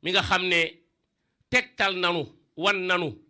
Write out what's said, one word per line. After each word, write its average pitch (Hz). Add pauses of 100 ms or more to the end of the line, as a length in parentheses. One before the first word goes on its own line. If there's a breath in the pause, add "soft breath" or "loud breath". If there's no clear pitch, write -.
mi 175
nga 185
xam 185
ne 170 (720)
tegtal 220
nanu, 175 (280)
wan 190
nanu 175 (120)